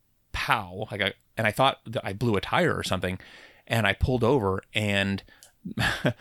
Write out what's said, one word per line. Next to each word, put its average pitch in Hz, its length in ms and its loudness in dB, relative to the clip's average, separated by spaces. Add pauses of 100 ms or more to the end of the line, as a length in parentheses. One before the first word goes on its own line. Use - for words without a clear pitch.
(320)
pow, 104 600 -4
like, 101 100 -4
a, 98 120 0 (240)
and 110 100 0
I 107 40 2
thought 131 360 2
that 113 180 -6
I 104 80 -6
blew 107 220 0
a 95 60 2
tire 135 340 0
or 90 80 -4
something. 92 340 -2 (480)
And 113 220 0
I 98 60 2
pulled 127 300 2
over 110 380 2 (140)
and 98 480 2 (200)
<laughs> - 220 -20 (560)